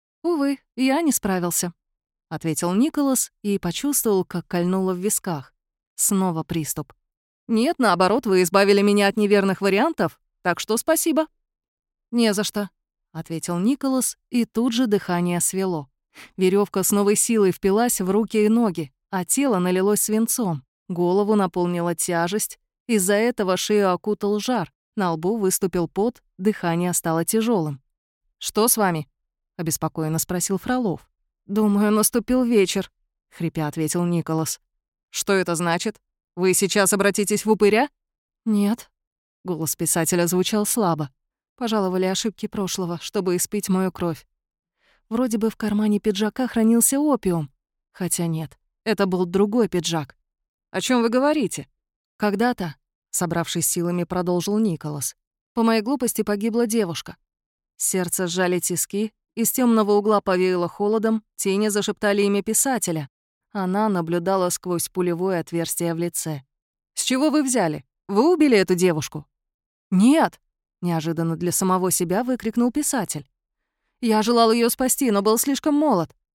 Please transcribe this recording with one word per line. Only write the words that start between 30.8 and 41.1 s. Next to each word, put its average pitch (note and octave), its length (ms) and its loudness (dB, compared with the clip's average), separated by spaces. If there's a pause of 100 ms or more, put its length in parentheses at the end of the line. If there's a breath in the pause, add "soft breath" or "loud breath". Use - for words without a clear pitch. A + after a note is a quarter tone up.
«Думаю, G#3 460 2
наступил A#3+ 520 2
вечер», G3+ 480 2 (380)
хрипя D#3+ 380 -4
ответил D#3+ 360 -2
Николас. D#3+ 560 -2 (500)
«Что - 220 -4
это F3+ 220 0
значит? E3+ 440 -2 (400)
Вы F#3 160 2
сейчас G3 380 2
обратитесь G3+ 520 0
в G#3+ 60 2
упыря?» G#3+ 400 4 (540)
«Нет». G#3 480 0 (500)
Голос D#3+ 320 -6
писателя E3+ 540 0
звучал F#3 380 0
слабо. E3 440 -2 (460)